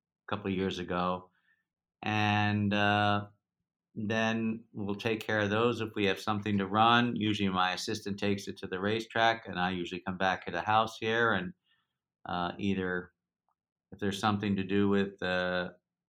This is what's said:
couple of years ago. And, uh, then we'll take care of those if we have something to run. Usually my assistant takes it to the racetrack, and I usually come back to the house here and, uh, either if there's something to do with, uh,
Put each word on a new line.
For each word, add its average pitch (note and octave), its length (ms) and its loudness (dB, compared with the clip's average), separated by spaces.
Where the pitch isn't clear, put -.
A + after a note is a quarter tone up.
couple G#2 240 -4
of F#2 60 0
years F#2 220 0
ago. F2+ 500 -2
And, G#2 720 2
uh, G#2 540 2
then A2+ 800 -2
we'll G#2 220 -4
take A2 260 -2
care G#2+ 180 -2
of G#2 100 2
those A2+ 300 2
if G#2+ 160 -6
we G#2 100 2
have F#2+ 140 2
something G#2 380 0
to G2 100 0
run. A#2 480 4
Usually G#2 320 0
my F#2 240 2
assistant G2 480 -6
takes G2+ 300 -2
it G2 80 -10
to F#2+ 100 -10
the F#2 120 -4
racetrack, A2+ 680 0
and F#2 100 -6
I F2+ 140 0
usually F2+ 300 -6
come F#2 160 -6
back F#2 280 0
to F#2 60 -8
the E2+ 100 -2
house G#2+ 380 2
here A2+ 320 2
and, F#2 220 -2
uh, F2 340 -4
either F#2 520 -2
if G#2 60 -16
there's G2 200 -2
something G#2 380 2
to F#2+ 60 0
do G2+ 260 2
with, G2 340 0
uh, F2+ 460 0